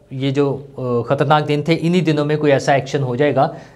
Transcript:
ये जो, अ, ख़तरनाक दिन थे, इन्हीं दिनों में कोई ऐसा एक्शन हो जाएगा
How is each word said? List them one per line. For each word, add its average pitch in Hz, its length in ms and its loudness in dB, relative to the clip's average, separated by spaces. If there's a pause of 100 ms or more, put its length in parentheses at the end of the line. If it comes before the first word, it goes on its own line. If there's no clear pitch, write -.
(140)
ये 135 180 -2
जो, 139 220 0
अ, 123 560 -4
ख़तरनाक 147 360 2
दिन 147 220 -2
थे, 165 60 2
इन्हीं 170 300 0
दिनों 147 220 0
में 151 120 0
कोई 147 140 2
ऐसा 139 240 2
एक्शन 127 280 -2
हो 123 120 -4
जाएगा 127 400 0 (200)